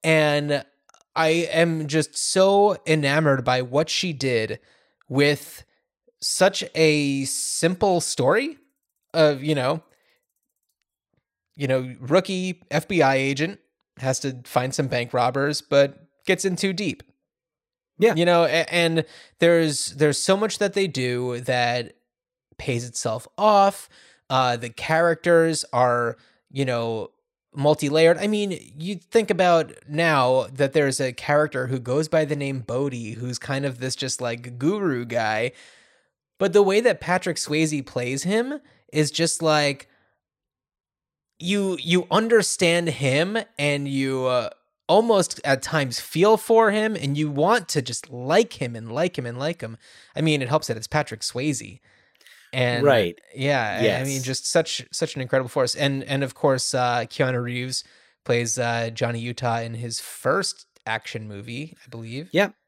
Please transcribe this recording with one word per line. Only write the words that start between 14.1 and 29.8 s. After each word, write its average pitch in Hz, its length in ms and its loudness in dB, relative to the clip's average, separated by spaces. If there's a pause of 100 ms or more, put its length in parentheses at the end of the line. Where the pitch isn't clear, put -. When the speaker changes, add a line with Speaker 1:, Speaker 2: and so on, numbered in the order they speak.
Speaker 1:
to 131 240 -6
find 131 300 -2
some 143 120 -2
bank 123 260 -4
robbers, 135 480 0
but 143 380 4 (260)
gets 190 220 0
in 180 100 -2
too 190 160 0
deep. 175 300 -6 (960)
Speaker 2:
Yeah. 202 160 4
Speaker 1:
You 165 100 2
know, 170 200 6
a-, 156 280 0
and 165 320 2 (340)
there's, 165 580 2
there's 147 220 2
so - 160 2
much 208 260 -2
that 202 120 0
they 196 140 0
do 123 540 -4
that 123 520 -2 (640)
pays 123 300 -4
itself 117 500 -6
off. 202 540 4 (400)
Uh, 127 260 2
the 117 140 -8
characters 165 920 2 (120)
are, 120 420 2 (340)
you 135 140 -2
know, 117 460 -4 (440)
multi-layered. 151 640 4
I 190 120 -2
mean, 208 300 -2 (200)
you 180 160 -8
think 208 360 0
about 175 420 2 (140)